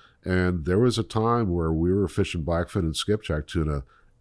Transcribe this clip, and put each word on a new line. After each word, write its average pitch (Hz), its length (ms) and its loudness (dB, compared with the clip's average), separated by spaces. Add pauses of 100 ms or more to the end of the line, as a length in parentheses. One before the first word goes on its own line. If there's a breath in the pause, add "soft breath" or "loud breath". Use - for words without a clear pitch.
(240 loud breath)
And 90 420 0
there 90 140 2
was 120 200 2
a 110 40 0
time 113 460 0
where 85 220 0
we 82 200 2
were 98 180 2
fishing 90 340 -2
blackfin 85 380 -2
and 80 140 0
skipjack 82 520 -2
tuna, 76 360 -2 (380 soft breath)